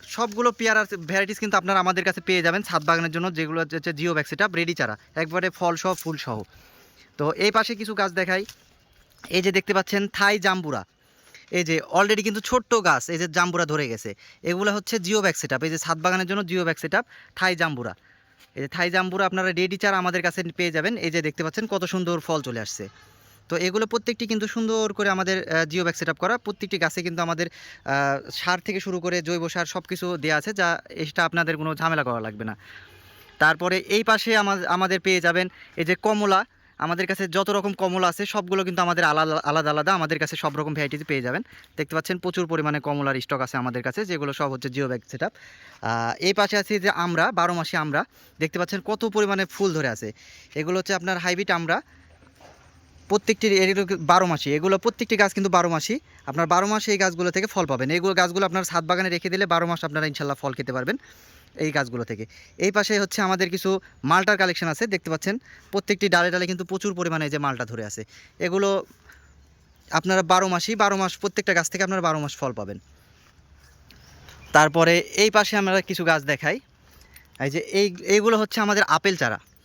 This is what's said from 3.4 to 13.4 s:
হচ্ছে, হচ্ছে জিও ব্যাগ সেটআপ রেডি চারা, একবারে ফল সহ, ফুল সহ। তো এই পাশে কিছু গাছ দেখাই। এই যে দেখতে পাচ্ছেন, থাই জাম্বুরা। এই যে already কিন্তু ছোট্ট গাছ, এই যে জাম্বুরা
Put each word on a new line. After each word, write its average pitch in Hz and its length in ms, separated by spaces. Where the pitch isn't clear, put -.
হচ্ছে, 160 160
হচ্ছে 165 160
জিও 160 220
ব্যাগ 151 120
সেটআপ 190 280
রেডি 170 200
চারা, 110 220
একবারে 170 360
ফল 170 260
সহ, 185 180
ফুল 165 220
সহ। 110 260
তো 147 140
এই 202 180
পাশে 220 240
কিছু 208 200
গাছ 196 180
দেখাই। 185 320
এই 180 140
যে 190 100
দেখতে 190 220
পাচ্ছেন, 196 340
থাই 202 300
জাম্বুরা। 175 460
এই 180 140
যে 160 160
already 208 280
কিন্তু 214 180
ছোট্ট 247 340
গাছ, 151 260
এই 165 80
যে 175 100
জাম্বুরা 175 380